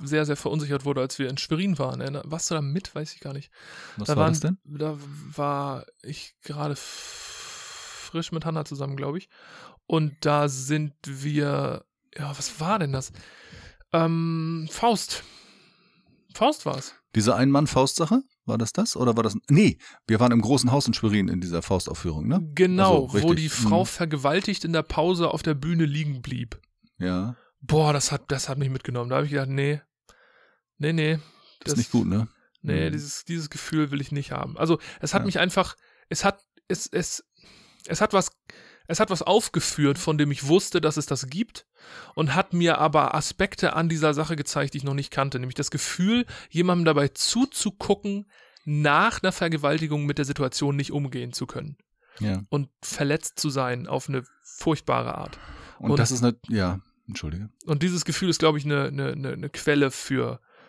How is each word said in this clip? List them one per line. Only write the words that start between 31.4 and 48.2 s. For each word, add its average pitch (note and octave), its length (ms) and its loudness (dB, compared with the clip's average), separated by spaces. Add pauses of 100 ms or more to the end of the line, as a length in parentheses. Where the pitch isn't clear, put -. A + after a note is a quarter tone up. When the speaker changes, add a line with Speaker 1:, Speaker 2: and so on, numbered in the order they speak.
Speaker 1:
Das C#3+ 40 2
Speaker 2:
nicht A#2+ 140 0
gut, G#2+ 160 4
ne? G#2+ 200 0 (340)
Speaker 1:
Nee, D#3 280 0
Speaker 2:
Mhm. D3+ 40 -4
Speaker 1:
dieses, D3 320 -8
dieses E3 240 -6
Gefühl D3+ 400 -2
will C#3 120 -2
ich C3+ 100 -10
nicht C#3+ 200 -6
haben. C3+ 260 -6
Also, E3 200 2 (220)
es - 160 -4
hat G3 80 2
Speaker 2:
Ja. - 20 -2
Speaker 1:
mich F#3 140 0
einfach, F3+ 360 0 (340)
es - 140 -2
hat, G3 200 0 (240)
es, - 200 -4
es, - 380 -4 (640)
es - 140 -4
hat G#3+ 120 2
was, F#3+ 180 2 (560)
es E3 120 -2
hat G#3+ 120 2
was F3+ 100 -2
aufgeführt, D3+ 800 2
von D#3 180 0
dem D3 140 2
ich C3+ 160 -6
wusste, F3 340 4
dass D3+ 160 0
es D3 80 -2
das C3+ 220 -4
gibt E3+ 400 -6 (480)
und D3+ 180 0
hat F#3+ 200 2
mir E3+ 260 4
aber D3+ 340 4
Aspekte F#3 600 0
an E3 140 2
dieser D#3 280 2
Sache D#3 200 -2
gezeigt, C#3+ 380 -2
die C#3+ 60 -6
ich B2+ 40 -6
noch C#3 120 -2
nicht C#3 160 -6
kannte. C#3 280 -2
Nämlich B2+ 160 -8
das - 140 -2
Gefühl, A3 560 0 (240)
jemandem F3 360 2
dabei C#3+ 240 6
zuzugucken, - 1160 0 (400)